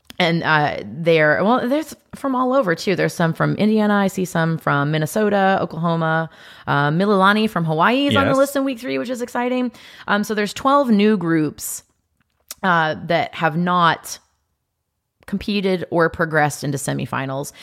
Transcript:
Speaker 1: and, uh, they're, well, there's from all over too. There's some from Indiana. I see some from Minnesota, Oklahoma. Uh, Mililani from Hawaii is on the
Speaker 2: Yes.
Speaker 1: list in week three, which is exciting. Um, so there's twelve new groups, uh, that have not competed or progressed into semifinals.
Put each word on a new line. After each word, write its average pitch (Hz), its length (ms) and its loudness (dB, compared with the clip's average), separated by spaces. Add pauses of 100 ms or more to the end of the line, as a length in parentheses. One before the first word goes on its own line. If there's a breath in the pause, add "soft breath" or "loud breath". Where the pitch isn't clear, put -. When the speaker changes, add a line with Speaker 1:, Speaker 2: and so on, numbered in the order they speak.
(200)
Speaker 1:
and, 170 240 0
uh, 147 420 0
they're, 156 580 2
well, 247 240 2
there's 302 280 -2 (180)
from 269 220 -4
all 254 180 0
over 214 220 2
too. 180 200 -2
There's 156 200 0
some 165 180 0
from 151 220 -2
Indiana. 208 400 2
I 202 100 2
see 190 180 -2
some 165 360 -2
from 143 320 0
Minnesota, 190 680 0
Oklahoma. 165 720 -2 (380 loud breath)
Uh, 143 240 2
Mililani 202 580 2
from 175 160 -2
Hawaii 196 400 2
is 277 100 2
on 277 100 2
the - 80 2
Speaker 2:
Yes. 269 40 2
Speaker 1:
list 277 180 2
in 277 80 -2
week 269 140 -4
three, 262 220 -6
which 254 100 -6
is 240 140 -6
exciting. 247 480 -2 (360 loud breath)
Um, 208 160 0
so 214 120 -4
there's 208 180 -2
twelve 277 380 2
new 214 260 4
groups, 165 640 -2 (800)
uh, 165 320 2 (140)
that 165 260 0
have 160 240 0
not 175 640 0 (1080)
competed 190 640 -2
or 165 180 2
progressed 156 540 -2
into 143 140 -4
semifinals. 135 760 -6 (120)